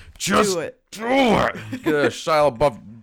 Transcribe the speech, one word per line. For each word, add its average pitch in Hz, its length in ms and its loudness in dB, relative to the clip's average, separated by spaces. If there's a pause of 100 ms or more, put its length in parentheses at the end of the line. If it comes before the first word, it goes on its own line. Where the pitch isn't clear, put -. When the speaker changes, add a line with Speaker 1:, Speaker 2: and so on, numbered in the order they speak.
(180)
Speaker 1:
just 202 360 0
Speaker 2:
do 170 60 -4
it. - 180 -10 (120)
Speaker 1:
do 214 160 -10
it. 208 800 0
Get 220 100 2
a 143 140 2
Shia 147 500 0
LaBeouf. 127 240 0 (200)